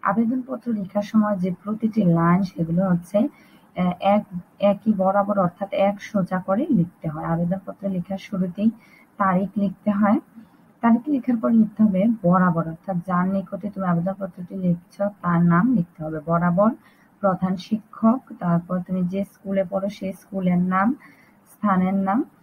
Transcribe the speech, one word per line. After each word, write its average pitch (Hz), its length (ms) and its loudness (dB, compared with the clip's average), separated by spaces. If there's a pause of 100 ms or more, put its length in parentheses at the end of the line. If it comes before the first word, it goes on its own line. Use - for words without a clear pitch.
আবেদনপত্র 240 680 -2
লেখার 208 300 -4
সময় 208 340 0
যে 180 260 -2
প্রতিটি 220 420 -2
লাইন 170 380 4
সেগুলো 180 480 -2
হচ্ছে, 175 280 0
আহ, - 800 -4
এক, 208 240 2 (340)
একই 202 340 0
বরাবর 196 460 2
অর্থাৎ 190 340 -2
এক 202 300 0
সোজা 185 360 -2
করে 196 320 -2
লিখতে 175 380 0
হয়। 160 160 -8
আবেদনপত্র 175 640 -4
লেখার 190 300 -4
শুরুতেই 190 520 -2 (460)
তারিখ 190 400 0
লিখতে 202 340 -2
হয়। 208 300 2 (600)
তারিখ 233 280 4
লেখার 254 280 0
পর 240 140 0
লিখতে 220 320 4
হবে 190 220 4 (180)
বরাবর, 175 460 2
অর্থাৎ 180 280 -6 (100)
যার 180 220 0
নিকটে 196 420 -4
তুমি 190 160 -6
আবেদনপত্রটি 180 680 -4
লিখছ 180 420 -4
তার 175 480 -2
নাম 175 300 4
লিখতে 170 300 -4
হবে। 156 220 -8
বরাবর 175 440 2 (500)
প্রধান 185 360 -2
শিক্ষক, 220 640 -2 (180)
তারপর 175 420 -2
তুমি 185 220 -4
যে 190 220 -2
স্কুলে 190 460 -4
পড়ো 190 180 -4
সেই 190 240 -8
স্কুলের 180 460 -2
নাম, 190 380 2 (540)
স্থানের 185 440 0
নাম 196 300 0 (180)